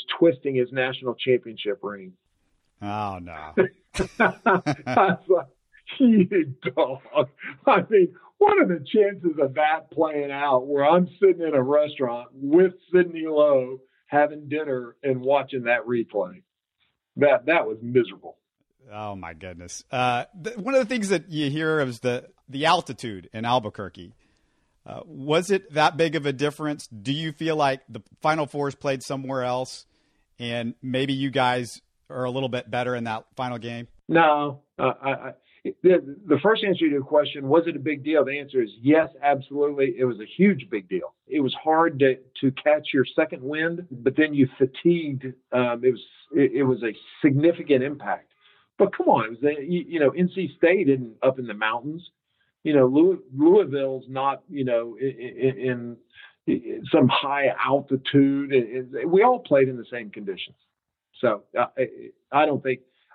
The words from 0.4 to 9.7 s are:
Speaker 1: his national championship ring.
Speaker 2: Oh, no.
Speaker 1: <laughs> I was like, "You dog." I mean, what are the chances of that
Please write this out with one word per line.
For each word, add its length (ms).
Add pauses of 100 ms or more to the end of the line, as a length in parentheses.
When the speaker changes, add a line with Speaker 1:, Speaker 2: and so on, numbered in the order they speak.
Speaker 1:
his 160
national 460
championship 680
ring. 300 (680)
Speaker 2:
Oh, 400
no. 120
Speaker 1:
<laughs> 880
I 960
was 20 (100)
like, 180 (520)
"You 560 (220)
dog." 240 (640)
I 240
mean, 240 (240)
what 200
are 100
the 180
chances 540
of 140
that 360